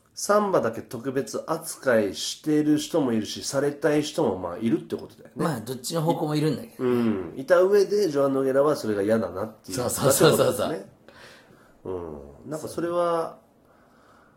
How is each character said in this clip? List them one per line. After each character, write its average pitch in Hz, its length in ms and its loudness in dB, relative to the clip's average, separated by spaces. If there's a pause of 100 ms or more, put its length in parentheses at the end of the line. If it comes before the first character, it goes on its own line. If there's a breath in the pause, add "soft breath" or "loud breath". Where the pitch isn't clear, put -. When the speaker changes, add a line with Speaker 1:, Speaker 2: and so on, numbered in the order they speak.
(140)
Speaker 1:
サ 208 240 2
ン 202 140 0
バ 156 80 4
だ 113 120 -2
け 101 100 -10
特 127 300 -8
別 - 340 -4
扱 139 540 0
い 98 140 0
し - 280 -8
て 151 200 2
る 151 160 4
人 160 220 0
も 123 120 2
い 113 40 2
る 104 100 0
し、 - 180 -10
さ 135 160 -2
れ 143 120 0
た 147 220 0
い 151 80 2
人 - 220 -2
も 95 140 0
ま 87 140 -6
あ 90 60 -10
い 113 100 -2
る - 120 2
っ - 40 -12
て 104 120 -6
こ - 100 -14
と - 100 -20
だ - 80 -20
よ - 40 -20
ね。 - 80 -20
Speaker 2:
ま 165 200 -2
あ、 110 40 -8
ど 123 140 -8
っ - 20 -6
ち - 180 -8
の 165 80 0
方 160 120 2
向 - 120 -2
も 151 80 -2
い 147 60 0
る 151 100 2
ん 117 60 -2
だ 95 60 -12
け - 60 -16 (100)
ど。 131 60 -4
Speaker 1:
う - 20 0
ん。 107 500 0
い 131 80 -8
た 175 160 6
上 196 240 6
で、 196 240 0
ジ 143 100 -4
ョ 139 60 4
ア 139 40 4
ン・ 135 60 0
ノ 135 80 0
ゲ 135 100 2
ラ 139 100 4
は 147 140 2
そ - 120 -4
れ 104 60 0
が 101 80 0
嫌 110 160 2
だ 95 120 -2
な 92 140 -6
っ - 100 -10
て - 180 -14
い - 20 -6
う。 - 20 -6
Speaker 2:
そ - 100 -2
う - 40 -2
そ - 180 0
う 135 40 6
そ 151 200 6
う 113 40 4
そ 127 140 4
う - 40 2
そ 92 120 -2
う。 - 60 -6
Speaker 1:
ね。 190 140 -10 (1000 loud breath)
う 92 60 -8
ん。 80 600 -12
な 156 60 -6
ん 151 40 -12
か - 80 -10
そ - 120 -8
れ 170 80 -4
は、 170 500 -2 (1000 soft breath)